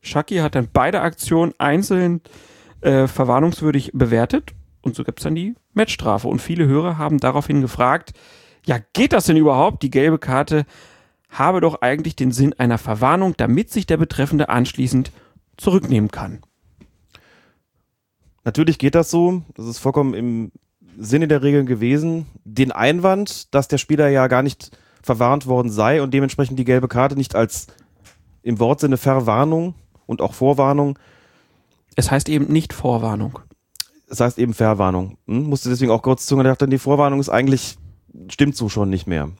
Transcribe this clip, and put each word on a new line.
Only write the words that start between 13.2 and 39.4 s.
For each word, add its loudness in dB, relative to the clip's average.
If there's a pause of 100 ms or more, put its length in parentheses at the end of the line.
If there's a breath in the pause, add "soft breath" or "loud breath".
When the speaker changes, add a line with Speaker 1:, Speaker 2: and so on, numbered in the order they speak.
Speaker 1:
damit 0
sich -4
der 0
Betreffende 0
anschließend 0 (460 soft breath)
zurücknehmen 2
kann. -12 (2000 soft breath)
Speaker 2:
Natürlich 0
geht 0
das 2
so. 2 (120)
Das -12
ist -10
vollkommen 0
im -4 (440)
Sinne 0
der 2
Regeln 2
gewesen. -2 (180)
Den -2
Einwand, 0
dass 2
der 0
Spieler 2
ja 2
gar 2
nicht -6 (380 soft breath)
verwarnt 0
worden 0
sei 2
und -4
dementsprechend -2
die -2
gelbe 2
Karte 0
nicht -4
als -2 (760 soft breath)
im -4
Wortsinne 2
Verwarnung 0 (320)
und -6
auch -2
Vorwarnung. 2 (1000 soft breath)
Speaker 1:
Es 0
heißt 0
eben 0
nicht 0
Vorwarnung. -4 (720)
Speaker 2:
Es -10
heißt 2
eben 0
Verwarnung. 0
Hm? -2
Musste -4
deswegen 0
auch 2
kurz 0
zögern, 2
dachte, 2
die 0
Vorwarnung 2
ist -6
eigentlich, 0 (500)
stimmt 0
so -4
schon -2
nicht -2
mehr. -4